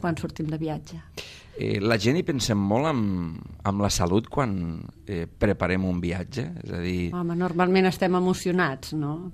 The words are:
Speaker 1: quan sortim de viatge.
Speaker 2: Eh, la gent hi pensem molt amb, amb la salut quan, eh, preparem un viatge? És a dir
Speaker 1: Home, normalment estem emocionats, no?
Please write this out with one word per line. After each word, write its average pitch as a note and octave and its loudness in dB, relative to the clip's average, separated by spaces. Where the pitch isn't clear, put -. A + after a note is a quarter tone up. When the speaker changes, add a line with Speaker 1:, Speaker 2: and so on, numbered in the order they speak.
Speaker 1:
quan E3+ 0
sortim D#3 -4
de D#3 -4
viatge. D#3 -6
Speaker 2:
Eh, G#2+ 0
la A2+ 2
gent A#2+ 4
hi - -2
pensem G#2+ 2
molt A2+ 2
amb, F#2 -2
amb G2+ 0
la G2+ 4
salut F#2 2
quan, A2 0
eh, F2 -4
preparem F#2+ 2
un F2 0
viatge? F#2 -4
És F2+ -6
a F2 -4
dir F2+ 0
Speaker 1:
Home, E3+ -2
normalment F3+ 4
estem F#3 2
emocionats, F3+ 0
no? D#3 -4